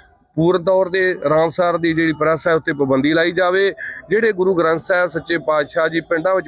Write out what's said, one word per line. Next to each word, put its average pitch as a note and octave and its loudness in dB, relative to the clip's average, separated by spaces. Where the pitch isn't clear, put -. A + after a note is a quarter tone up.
ਪੂਰਨ E3+ 0
ਤੌਰ F#3+ 2
ਤੇ F#3 0
ਰਾਮਸਰ E3 0
ਦੀ E3 0
ਜਿਹੜੀ D#3+ 0
ਪ੍ਰੈਸ D#3 0
ਹੈ E3 2
ਉੱਤੇ D#3+ -2
ਪਾਬੰਦੀ C#3 0
ਲਾਈ E3 2
ਜਾਵੇ। F#3 0
ਜਿਹੜੇ A3 2
ਗੁਰੂ F#3 0
ਗ੍ਰੰਥ E3 0
ਸਾਹਿਬ F3+ 0
ਸੱਚੇ E3 -4
ਪਾਤਸ਼ਾਹ D3+ -2
ਜੀ D#3+ -2
ਪਿੰਡਾਂ E3+ -2
ਵਿੱਚ F#3 -2